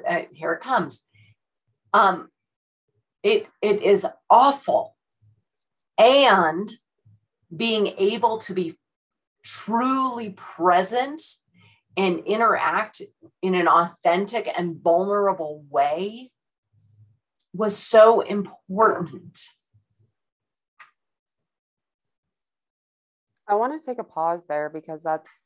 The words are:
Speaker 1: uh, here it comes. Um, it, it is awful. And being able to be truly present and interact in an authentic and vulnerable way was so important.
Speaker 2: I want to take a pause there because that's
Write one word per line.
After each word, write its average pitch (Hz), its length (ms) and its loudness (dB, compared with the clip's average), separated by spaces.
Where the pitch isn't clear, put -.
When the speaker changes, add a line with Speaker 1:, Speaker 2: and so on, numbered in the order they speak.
Speaker 1:
uh, 175 240 -2
here 156 220 -6
it - 80 -8
comes. 202 420 -4
Um, 196 360 2
it, 208 240 0
it 208 220 0
is 196 240 2
awful. 226 680 4
And 208 720 4
being 220 320 -2
able 220 420 0
to - 140 -8
be 175 220 -4
truly 240 840 -4
present 190 960 -2
and 180 220 0
interact 208 840 -2
in 185 140 -2
an 170 120 2
authentic 180 880 0
and 170 240 -6
vulnerable 175 920 0
way 185 600 -2
was 202 240 -4
so 220 460 6
important. 185 1200 -4
Speaker 2:
I 208 80 2
want 247 220 -2
to 302 60 -16
take 247 140 -10
a 220 60 -10
pause 170 440 -6
there 151 220 -4
because 156 320 -14
that's 156 300 -6